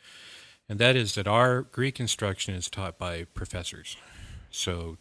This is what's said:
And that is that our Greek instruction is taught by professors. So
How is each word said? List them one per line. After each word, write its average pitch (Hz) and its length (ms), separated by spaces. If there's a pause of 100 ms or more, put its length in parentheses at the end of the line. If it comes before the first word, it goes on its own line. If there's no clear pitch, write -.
(680)
And 104 100
that 127 180
is 110 180
that 101 140
our 123 340
Greek 127 380
instruction 101 540
is 90 160
taught 92 280
by 87 260 (100)
professors. - 640 (540)
So 85 500